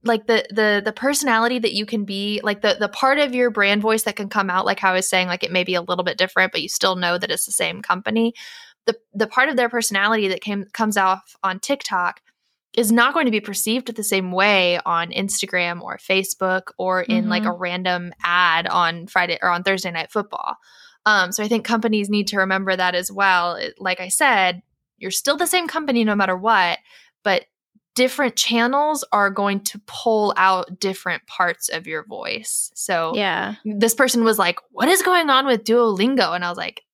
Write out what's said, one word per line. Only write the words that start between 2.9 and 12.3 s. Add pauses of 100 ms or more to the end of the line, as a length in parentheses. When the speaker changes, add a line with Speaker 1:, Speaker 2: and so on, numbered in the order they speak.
Speaker 1:
of
your
brand
voice
that
can
come
out,
like
how
I
was
saying,
like,
it
may
be
a
little
bit
different,
but
you
still
know
that
it's
the
same
company. (520)
The, (160)
the
part
of
their
personality
that
came,
comes
off
on
TikTok (520)